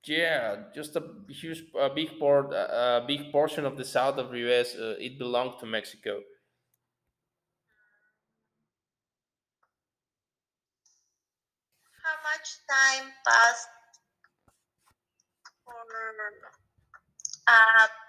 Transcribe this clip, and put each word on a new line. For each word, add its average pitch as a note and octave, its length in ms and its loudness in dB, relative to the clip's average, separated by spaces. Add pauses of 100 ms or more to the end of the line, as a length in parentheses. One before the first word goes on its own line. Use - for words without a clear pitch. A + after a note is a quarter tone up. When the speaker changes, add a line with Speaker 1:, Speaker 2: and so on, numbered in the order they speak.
Speaker 1:
Yeah, D3 520 -2 (180)
just D3+ 220 -10
a D3+ 80 -4 (240)
huge, D#3+ 340 -12 (160)
a C3+ 100 2
big D#3 300 -6
part, C#3+ 340 2
a, A#2+ 500 0
a - 40 -12
big C#3+ 240 -6
portion D3 340 0
of C3+ 120 -4
the B2+ 80 -10
south C3+ 340 0
of B2 140 -6
the A#2+ 60 -8
U A#2+ 120 -2
S, B2 240 2
uh, A2 240 -8
it B2+ 180 -12
belonged B2 440 -4
to A#2 60 -14
Mexico. G#2 540 -8 (4000)
Speaker 2:
How D#4 140 -4 (120)
much D#4 200 -6 (200)
time C4+ 440 0 (120)
passed A#3 440 4 (2000)
for A#3 200 -18 (1600)
a A3+ 400 8 (200)